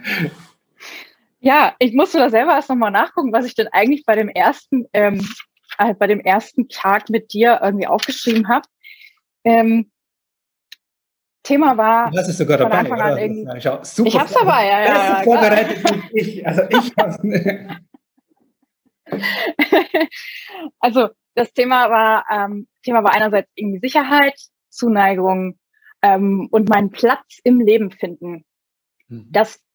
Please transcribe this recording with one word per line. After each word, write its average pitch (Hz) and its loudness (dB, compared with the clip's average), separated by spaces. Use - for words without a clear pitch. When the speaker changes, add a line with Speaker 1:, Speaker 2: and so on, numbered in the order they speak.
Speaker 1:
Ja, 262 4
ich 247 0
musste 330 2
da 240 4
selber 247 2
erst 285 0
nochmal 240 0
nachgucken, 247 -2
was 233 0
ich 240 -10
denn - -4
eigentlich 247 0
bei 220 2
dem 214 0
ersten, 233 -2
ähm, 202 0
äh, 214 0
bei 202 0
dem 208 0
ersten 214 -2
Tag 196 -2
mit 220 -4
dir 226 4
irgendwie 196 -2
aufgeschrieben 220 -2
hab. 247 -2
Ähm, 226 2
Thema 277 2
war 226 2
Speaker 2:
Du 170 -2
hast 185 -4
es 165 -6
sogar 147 2
Speaker 1:
von 123 2
Speaker 2:
dabei, - 2
Speaker 1:
Anfang - -4
an 208 0
Speaker 2:
oder? - -2
Speaker 1:
irgendwie 214 -6
Speaker 2:
Ja, 123 -12
schau, 135 -4
super. - -2
Speaker 1:
Ich 220 2
hab's 302 -2
dabei, 302 2
ja, 202 2
ja, 208 2
Speaker 2:
Besser - 2
Speaker 1:
ja, 196 2
klar. 196 0
Speaker 2:
vorbereitet 220 2
als 208 0
ich. 190 -4
Also 160 0
ich 247 0
hab's 202 -2
<laughs> 196 -4
Speaker 1:
<laughs> - -2
Also 240 2
das 233 -2
Thema 247 0
war, 220 2
ähm, 202 -6
Thema 233 0
war 202 4
einerseits 208 0
irgendwie 196 -6
Sicherheit, 277 0
Zuneigung, 190 0
ähm, 196 2
und 214 2
meinen 202 2
Platz - -2
im 247 4
Leben 214 2
finden. 175 -12
Speaker 2:
Mhm. 117 -18
Speaker 1:
Das 214 -2